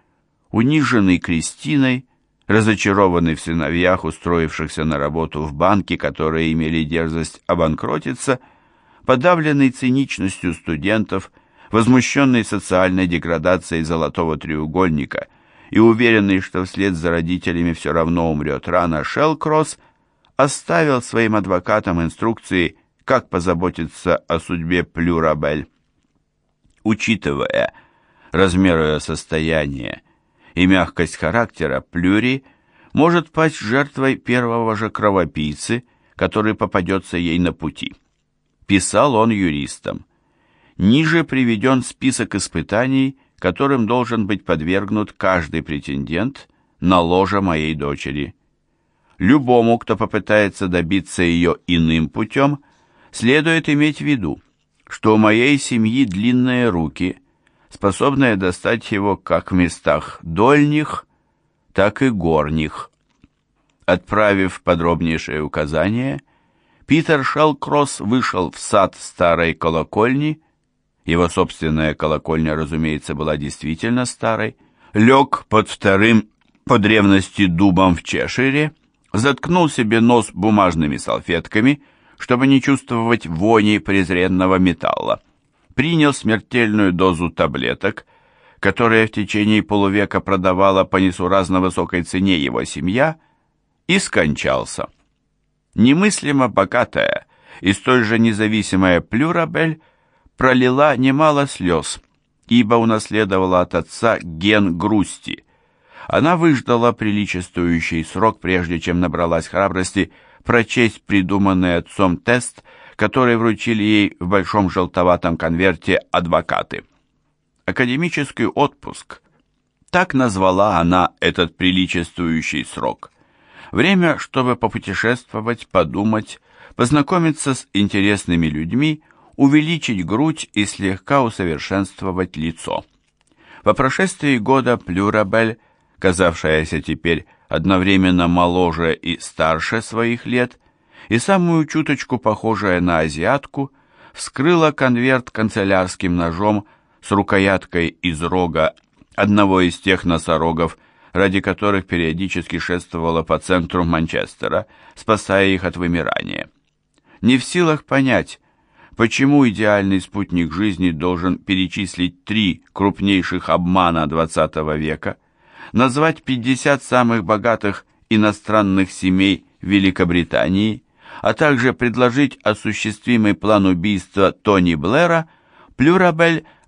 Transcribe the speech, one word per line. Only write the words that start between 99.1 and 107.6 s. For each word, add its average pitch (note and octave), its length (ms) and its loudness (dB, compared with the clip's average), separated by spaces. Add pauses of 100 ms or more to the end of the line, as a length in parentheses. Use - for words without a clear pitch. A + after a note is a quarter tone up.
пролила B2+ 600 2
немало C#3+ 500 2
слёз, F2 540 -4 (480)
ибо A#2 260 4
унаследовала G2+ 840 0
от F2+ 160 -4
отца G2 440 -2
ген F2+ 560 0
грусти. G2 680 -4 (640)
Она D#3 280 2
выждала B2 560 2
приличествующий F2+ 1120 -2